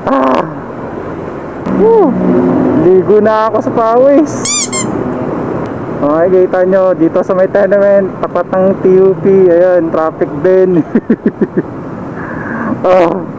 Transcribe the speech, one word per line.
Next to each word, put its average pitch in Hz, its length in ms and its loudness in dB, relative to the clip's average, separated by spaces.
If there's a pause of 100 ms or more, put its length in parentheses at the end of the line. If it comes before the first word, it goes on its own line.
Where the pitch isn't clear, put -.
Ah. 262 400 0 (1400)
Woo! 415 320 4 (720)
Ligo 185 400 4
na 220 240 2
ako 214 160 -2
sa 254 80 -4
pawis. 247 640 2 (1700)
Okay, 175 400 2
kita 185 240 0
nyo, 190 240 2
dito 165 320 0
sa - 80 -4
may 185 160 2
tenement, 196 720 2
tapat 175 320 -4
ng 190 140 0 (180)
T - 20 0 (140)
U 190 240 4
P, 190 240 4
ayan, 175 400 2
traffic 160 400 -2 (160)
din. 185 360 4
<laughs> - 40 0 (2000)
Oh. 180 400 2 (160)